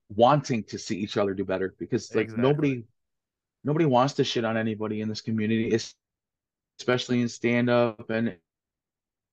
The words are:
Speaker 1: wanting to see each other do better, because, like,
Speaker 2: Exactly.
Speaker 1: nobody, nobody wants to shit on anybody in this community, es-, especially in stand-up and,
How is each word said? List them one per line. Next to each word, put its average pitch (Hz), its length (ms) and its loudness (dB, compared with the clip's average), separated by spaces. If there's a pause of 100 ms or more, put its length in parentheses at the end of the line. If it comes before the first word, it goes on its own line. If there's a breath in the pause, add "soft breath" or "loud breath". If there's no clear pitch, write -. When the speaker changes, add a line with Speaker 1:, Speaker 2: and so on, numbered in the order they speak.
Speaker 1:
wanting 117 560 4
to 107 140 -12
see 104 200 -6
each 104 180 -4
other 101 160 0
do 95 120 -4
better, 95 340 -4
because, 110 360 -6
like, 113 160 0
Speaker 2:
Exactly. 110 60 -8
Speaker 1:
nobody, 135 480 0 (800)
nobody 151 220 0
wants 131 300 4
to 139 80 2
shit 120 220 -2
on 113 120 0
anybody 107 440 -4
in 110 80 -4
this 107 120 -8
community, 110 520 0
es-, - 220 -2 (840)
especially 123 420 0
in 120 80 0
stand-up 120 800 0
and, 110 280 -2 (960)